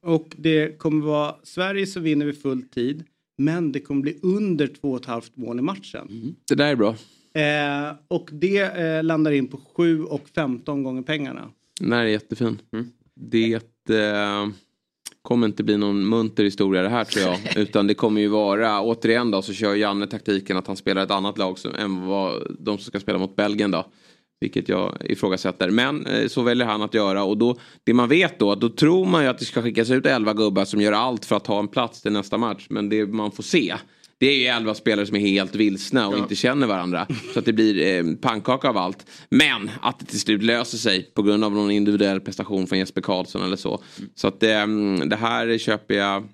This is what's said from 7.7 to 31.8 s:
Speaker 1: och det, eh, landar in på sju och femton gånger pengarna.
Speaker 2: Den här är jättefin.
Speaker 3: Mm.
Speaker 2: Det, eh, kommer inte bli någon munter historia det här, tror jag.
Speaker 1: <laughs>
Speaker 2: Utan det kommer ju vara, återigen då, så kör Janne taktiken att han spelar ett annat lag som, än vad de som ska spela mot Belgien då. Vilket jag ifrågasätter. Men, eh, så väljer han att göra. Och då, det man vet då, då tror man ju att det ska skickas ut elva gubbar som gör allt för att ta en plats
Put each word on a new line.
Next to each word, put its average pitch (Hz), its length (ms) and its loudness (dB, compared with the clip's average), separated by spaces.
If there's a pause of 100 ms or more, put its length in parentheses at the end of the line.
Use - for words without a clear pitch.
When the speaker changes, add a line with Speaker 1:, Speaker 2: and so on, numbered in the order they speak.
Speaker 1:
och 165 240 -4
det, 185 280 0
eh, 170 440 0
landar 156 280 2
in 135 160 2
på - 140 -14 (160)
sju 165 260 4
och - 180 -6 (140)
femton 139 480 -4
gånger 131 180 -6
pengarna. 131 480 -6 (300)
Speaker 2:
Den - 120 -2
här 120 100 2
är 113 60 2
jättefin. 110 540 -2 (120)
Speaker 3:
Mm. 117 140 -6 (280)
Speaker 2:
Det, 113 380 0 (360)
eh, 104 580 0 (760)
kommer 120 260 2
inte 104 160 -2
bli 107 140 2
någon 101 320 2
munter 110 340 2
historia 98 380 2
det 98 80 0
här, 117 140 0
tror 104 220 0
jag. 90 220 0
Speaker 1:
<laughs> - 100 -2
Speaker 2:
Utan 101 300 2
det 104 60 4
kommer 107 280 2
ju 104 60 2
vara, 104 540 2
återigen 117 500 2
då, 98 100 2
så 98 120 -8
kör 101 220 0
Janne 101 320 0
taktiken 98 500 -2
att 92 100 -4
han 98 100 -6
spelar 95 260 0
ett 95 80 -2
annat 101 260 -2
lag 92 220 -2
som, - 160 -8
än 95 300 -4
vad 95 540 -4
de 101 180 -4
som 101 80 -12
ska - 140 -8
spela 98 180 -2
mot 95 180 -4
Belgien 104 360 0
då. 90 200 -4 (480)
Vilket - 300 -4
jag 95 320 -2
ifrågasätter. 92 680 -2
Men, 127 360 0
eh, 110 220 0
så 127 140 -2
väljer 120 260 0
han 104 140 -2
att 104 120 -4
göra. 101 300 2
Och 101 140 0
då, 120 200 2 (260)
det 117 100 2
man 120 160 4
vet 165 300 2
då, 101 160 4
då 113 140 0
tror 170 360 4
man 170 180 2
ju 131 60 4
att 123 100 -2
det 123 60 -8
ska - 160 -2
skickas 113 300 0
ut 131 140 2
elva 110 280 2
gubbar 101 320 2
som 104 160 0
gör 104 100 4
allt 113 340 0
för 107 100 0
att 101 100 -2
ta 104 140 0
en 104 80 -2
plats 117 340 -4